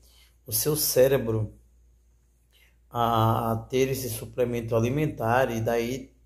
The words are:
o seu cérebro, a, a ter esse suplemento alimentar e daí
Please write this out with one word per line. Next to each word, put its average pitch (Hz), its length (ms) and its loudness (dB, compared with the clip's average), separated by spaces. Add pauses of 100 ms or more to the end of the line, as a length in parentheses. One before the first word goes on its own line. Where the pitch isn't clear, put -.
(460)
o 117 60 -16
seu 147 240 0
cérebro, 120 760 2 (1400)
a, 117 640 2
a - 20 0
ter 131 340 -2
esse 127 180 -4
suplemento 120 680 -4
alimentar 123 760 0
e 113 120 -4
daí 117 520 -4 (120)